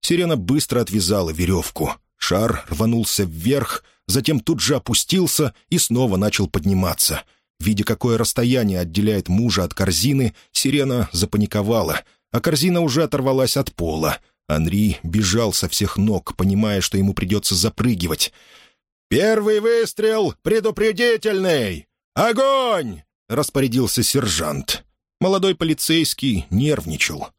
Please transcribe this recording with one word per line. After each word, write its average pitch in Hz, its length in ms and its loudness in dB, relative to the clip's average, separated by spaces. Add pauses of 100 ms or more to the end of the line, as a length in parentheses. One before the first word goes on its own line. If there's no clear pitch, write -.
Сирена 170 360 2
быстро 123 440 0
отвязала 95 500 0
верёвку. 82 640 -2 (240)
Шар - 520 -2
рванулся 110 540 0
вверх, 95 600 -2 (240)
затем 135 320 0
тут 156 200 -2
же 143 160 0
опустился 151 800 0 (160)
и 175 80 0
снова 120 400 2
начал 101 300 0
подниматься. 87 760 0 (360)
Видя, 101 240 0
какое 113 340 0
расстояние 117 600 0
отделяет 95 500 0
мужа 101 340 2
от 80 100 -4
корзины, 135 640 0 (160)
Сирена 131 600 0
запаниковала, 104 920 0 (300)
а 123 80 -2
корзина 175 420 2
уже 156 220 2
оторвалась 131 540 0
от 135 160 -4
пола. 78 460 -2 (280)
Анри 85 560 2
бежал 101 500 0
со - 140 -2
всех - 300 -2
ног, 101 380 0
понимая, 98 460 0
что - 160 -4
ему 98 160 2
придётся 98 420 -2
запрыгивать. 90 760 -2 (760)
Первый 214 500 2
выстрел 220 840 0
предупредительный! 196 1500 0 (260)
Огонь! — 226 880 0 (260)
распорядился 127 720 0
сержант. 80 840 -2 (340)
Молодой 190 360 2
полицейский 151 960 0
нервничал. 85 880 -2